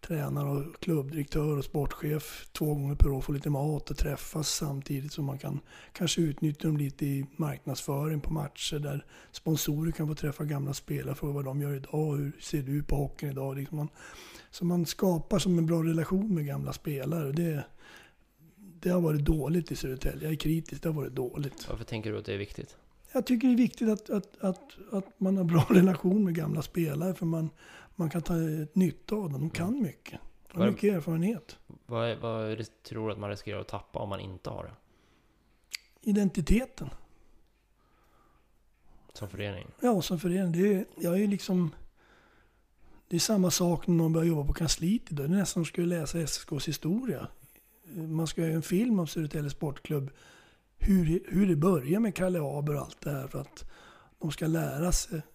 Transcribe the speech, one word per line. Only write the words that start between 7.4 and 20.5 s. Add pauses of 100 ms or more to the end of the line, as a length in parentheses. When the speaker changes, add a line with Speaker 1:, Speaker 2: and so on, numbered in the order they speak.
Speaker 1:
på
matcher
där (260)
sponsorer
kan
få
träffa
gamla
spelare,
fråga
vad
de
gör
idag,
hur
ser
du
på
hockeyn
idag?
Liksom
man, (600)
så
man
skapar
som
en
bra
relation
med
gamla
spelare.
Det, (920)
det
har
varit
dåligt
i
Södertälje.
Jag
är
kritisk,